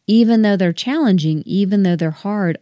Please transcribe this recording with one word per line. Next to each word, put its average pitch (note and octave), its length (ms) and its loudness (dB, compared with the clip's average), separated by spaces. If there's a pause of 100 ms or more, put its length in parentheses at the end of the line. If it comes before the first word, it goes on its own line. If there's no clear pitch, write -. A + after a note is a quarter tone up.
even A3+ 360 4
though G#3 140 2
they're F3+ 160 0
challenging, F#3 720 0
even G3 380 0
though F3 140 0
they're D#3+ 140 -2
hard, G3 520 -4